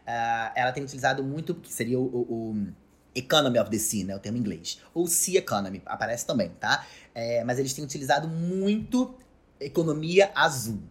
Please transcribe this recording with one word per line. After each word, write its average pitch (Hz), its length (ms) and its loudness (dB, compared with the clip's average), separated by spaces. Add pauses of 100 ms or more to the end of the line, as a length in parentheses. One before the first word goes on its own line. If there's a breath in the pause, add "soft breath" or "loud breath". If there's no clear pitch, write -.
Ah, 117 520 0
ela 127 160 2
tem 139 100 -6
utilizado 135 400 0
muito, 156 320 -4
que - 180 -12
seria 120 280 0
o, - 20 2
o, 120 500 -2
o 104 140 0 (480)
economy 127 460 4
of 101 100 0
the 107 80 0
sea, 104 260 -2
né, 95 120 -6
o - 20 -10
termo 104 180 -4
em 123 40 0
inglês. 87 400 -4 (120)
Ou 170 140 0
sea 180 320 2
economy, 98 480 0
aparece 113 400 -4
também, 110 220 2 (100)
tá? 117 260 0 (300 loud breath)
É, 117 300 0
mas 123 160 0
eles 135 140 -2
têm 151 100 -8
utilizado 143 420 0
muito 196 880 0 (460)
economia 165 760 4
azul 120 560 2